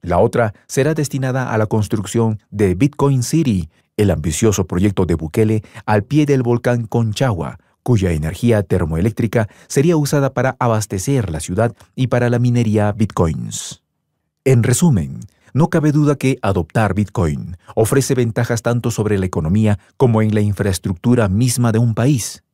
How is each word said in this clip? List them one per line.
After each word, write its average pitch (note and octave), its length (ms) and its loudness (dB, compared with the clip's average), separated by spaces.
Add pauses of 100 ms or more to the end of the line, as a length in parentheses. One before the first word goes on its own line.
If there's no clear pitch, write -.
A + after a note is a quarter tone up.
La F2 180 0
otra A2+ 340 2 (140)
será C#3 260 0
destinada C3 580 -4
a A2 60 -2
la G#2+ 80 2
construcción A2 720 -2 (120)
de G2+ 240 2
Bitcoin C3+ 480 0
City, A#2 460 0 (280)
el G#2 140 2
ambicioso E2+ 540 0
proyecto F#2 400 0
de E2 100 0
Bukele G#2+ 480 0 (220)
al G#2+ 180 0
pie D3 240 0
del C3+ 160 2
volcán A#2+ 420 0
Conchagua, G#2+ 720 -2 (260)
cuya F#2+ 280 2
energía F2+ 520 0
termoeléctrica F#2 840 -2 (180)
sería D#3+ 300 2
usada C#3+ 360 0
para B2+ 260 -2
abastecer A2 720 -2
la D#2 80 -6
ciudad G#2 360 -2 (200)
y B2+ 120 0
para A#2+ 220 0
la A#2+ 100 0
minería A#2 520 2
bitcoins. D#2+ 920 -4 (600)
En A#2+ 180 4
resumen, A2 560 0 (340)
no D#3+ 160 2
cabe D3+ 220 2
duda D3 240 2
que C3+ 260 -2
adoptar G2 520 0
Bitcoin E2+ 640 -2 (180)
ofrece C3 380 2
ventajas A#2+ 480 -2
tanto A#2 300 -2
sobre G#2 260 0
la F#2+ 80 0
economía G2 540 0 (180)
como A2+ 240 4
en G#2+ 120 0
la G#2+ 80 2
infraestructura G#2 840 0
misma A#2+ 440 0
de A2 80 0
un A#2 160 2
país. A#2+ 480 -2 (100)